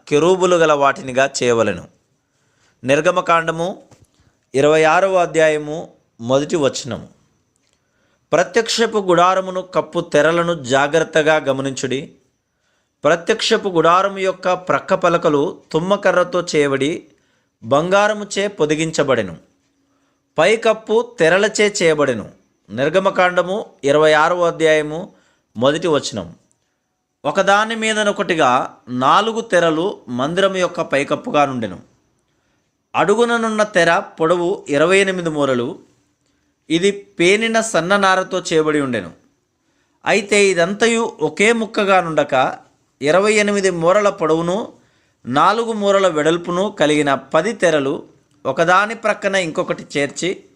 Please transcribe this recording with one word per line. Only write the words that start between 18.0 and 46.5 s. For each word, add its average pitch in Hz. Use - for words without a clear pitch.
పొదిగించబడెను. 151
పైకప్పు 220
తెరలచే 202
చేయబడెను." 135
నిర్గమకాండము 180
ఇరవై 151
ఆరవ 170
అధ్యాయము 156
మొదటి 151
వచనం. 104
ఒకదాని 202
మీదనొకటిగా 196
నాలుగు 180
తెరలు 170
మందిరం 175
యొక్క 175
పైకప్పుగా 147
నుండెను. 113
అడుగుననున్న 220
తెర 175
పొడవు 175
ఇరవై 160
ఎనిమిది 185
మూరలు. 139
ఇది 175
పేనిన 214
సన్న 190
నారతో 185
చేయబడి 156
ఉండెను. 110
అయితే 202
ఇదంతయు 208
ఒకే 196
ముక్కగా 208
నుండక 147
ఇరవై 185
ఎనిమిది 202
మూరల 185
పొడవును, 170
నాలుగు 196
మూరల 202
వెడల్పును 175